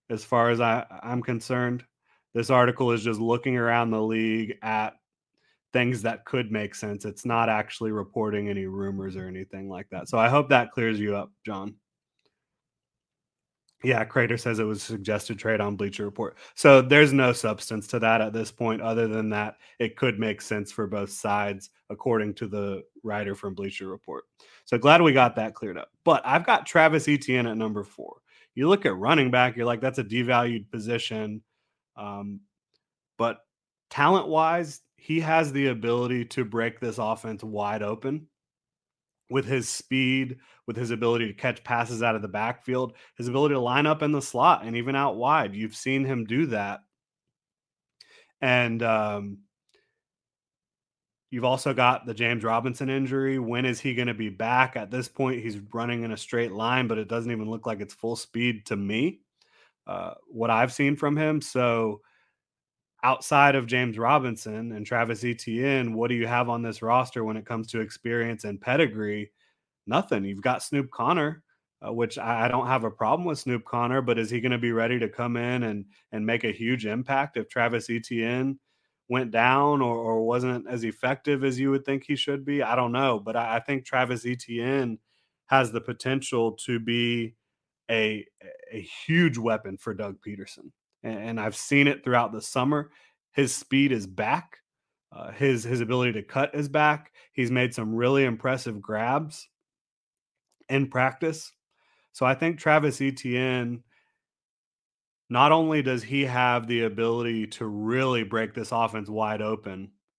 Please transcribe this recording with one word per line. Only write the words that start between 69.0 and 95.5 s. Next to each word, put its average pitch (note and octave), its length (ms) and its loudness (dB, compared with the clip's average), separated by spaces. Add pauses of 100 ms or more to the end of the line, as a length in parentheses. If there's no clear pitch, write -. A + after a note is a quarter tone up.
Nothing. A#2 380 0
You've G2 160 -6
got B2 220 0
Snoop C#3 280 -4
Conner, D3+ 540 -2 (420)
uh, A2+ 60 -6
which A#2 260 -4
I, A2+ 280 0
I - 20 4
don't B2 180 0
have B2+ 160 2
a A2 80 -2
problem C#3+ 360 0
with D#3 120 -2
Snoop A#2+ 260 -4
Conner, B2 360 0
but A#2 180 0
is A2 120 -2
he A#2+ 100 -2
gonna B2 180 0
be A#2 140 0
ready A2+ 260 0
to A2+ 100 0
come A#2+ 280 -4
in B2 280 -2
and, G#2 200 -4 (260)
and G#2+ 160 -4
make A#2 160 0
a A2 100 0
huge A2+ 340 -2
impact C3 500 -2
if A2 120 -4
Travis A#2 420 0
Etienne A#2+ 680 -2 (500)
went B2 220 0
down C3+ 520 4
or, A#2+ 140 0
or A2+ 300 0
wasn't B2 400 0
as B2 160 -6
effective C3 640 -2
as B2+ 160 0
you C3+ 100 2
would C3+ 140 0
think C#3 180 -2
he C#3+ 140 -4
should C#3 280 -4
be? C#3+ 160 0
I A#2 140 0
don't B2 160 2
know, B2 300 2
but A2 160 -4
I, A#2 200 0
I A#2 40 -2
think C3+ 240 -4
Travis B2 420 0
Etienne B2 720 -2 (460)
has C3 260 4
the A2+ 100 -4
potential B2+ 720 -2 (120)
to A#2+ 160 -2
be A#2 560 -2 (520)
a, G#2+ 380 0 (460)
a A2 80 -10
huge D#3+ 580 2
weapon A2 380 -2
for A2 180 -10
Doug G2 280 -10
Peterson. - 500 -16 (320)
And, A2 160 -8
and A2+ 200 -6
I've G#2+ 140 -4
seen C#3+ 320 4
it C#3+ 160 0
throughout A#2+ 300 2
the A2 100 -8
summer. C#3+ 480 -2 (420)
His C3+ 220 2
speed C3+ 380 2
is G2+ 160 -4
back. A2 500 -4 (540)
Uh, - 180 -14
his, A#2+ 320 0